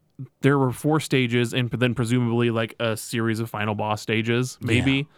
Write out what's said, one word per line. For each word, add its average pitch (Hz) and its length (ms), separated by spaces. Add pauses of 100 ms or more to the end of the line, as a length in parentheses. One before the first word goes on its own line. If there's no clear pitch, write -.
(420)
there 139 180
were 131 120
four 151 280
stages 123 560
and 123 160
then 120 240
presumably, 120 560
like, 113 280
a 113 160
series 113 440
of 113 100
final 107 240
boss 107 260
stages, 117 640
maybe. 127 460 (100)